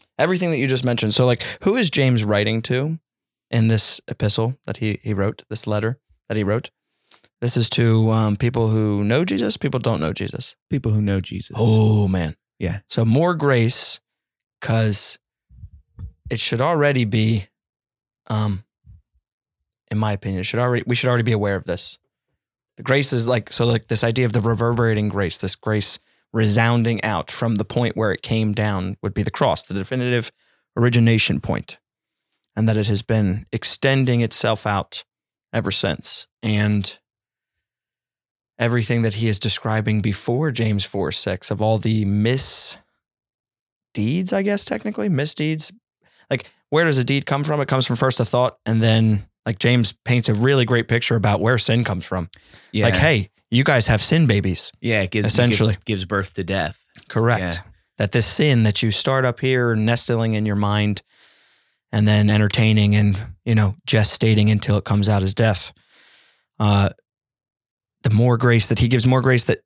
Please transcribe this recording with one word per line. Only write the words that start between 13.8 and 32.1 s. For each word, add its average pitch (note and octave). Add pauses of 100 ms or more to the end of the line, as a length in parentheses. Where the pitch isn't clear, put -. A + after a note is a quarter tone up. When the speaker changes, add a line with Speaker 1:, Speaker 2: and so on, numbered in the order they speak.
Speaker 1:
'cause A2 (1120)
it A#2+
should A#2
already C#3+
be, G#2+ (840)
um, G#2+ (1300)
in G#2+
my G#2+
opinion, G2
it F#2
should -
already, B2
we B2
should B2
already A#2+
be A#2+
aware G2+
of -
this. - (800)
The -
grace C3
is A#2
like, B2
so, A#2
like, A#2
this A#2
idea A#2
of G#2+
the A2+
reverberating A2+
grace, F#2+
this -
grace G#2+ (340)
resounding A2+
out G2+
from A#2
the G2
point A#2+
where G#2+
it -
came A2
down G2+
would G2+
be G#2+
the -
cross, A2
the -
definitive B2 (440)
origination A#2
point, - (800)